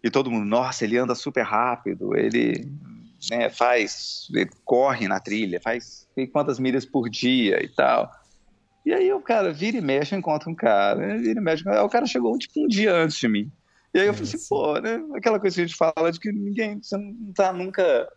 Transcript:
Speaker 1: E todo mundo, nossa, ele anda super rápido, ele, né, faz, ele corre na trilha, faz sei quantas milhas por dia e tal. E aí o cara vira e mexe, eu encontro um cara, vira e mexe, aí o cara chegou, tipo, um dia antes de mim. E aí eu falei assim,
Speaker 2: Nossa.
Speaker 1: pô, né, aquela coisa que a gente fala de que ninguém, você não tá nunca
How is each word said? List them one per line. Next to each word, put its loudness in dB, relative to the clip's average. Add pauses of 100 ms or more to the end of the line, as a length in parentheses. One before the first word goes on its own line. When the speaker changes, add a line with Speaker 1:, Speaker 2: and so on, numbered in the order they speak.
Speaker 1:
E 2
todo 2
mundo, 0
nossa, 0
ele 2
anda 0
super -2
rápido, -2
ele, 0 (580)
né, 0
faz, 0
ele 0 (140)
corre 2
na 0
trilha, -4
faz -8
sei -2
quantas -2
milhas 0
por 0
dia 2
e -6
tal. 2 (760)
E 0
aí 4
o -2
cara 2
vira -2
e -2
mexe, 0
eu -2
encontro -4
um -6
cara, 2
vira 0
e -4
mexe, 0
aí 4
o 4
cara 2
chegou, 0
tipo, -4
um 2
dia 4
antes 2
de -2
mim. 0 (420)
E 4
aí 4
eu 2
falei -6
assim, -6
Speaker 2:
Nossa. -12
Speaker 1:
pô, 0
né, -4 (120)
aquela 0
coisa 0
que -2
a 0
gente -10
fala 2
de -8
que -6
ninguém, -4
você -6
não -10
tá 2
nunca 2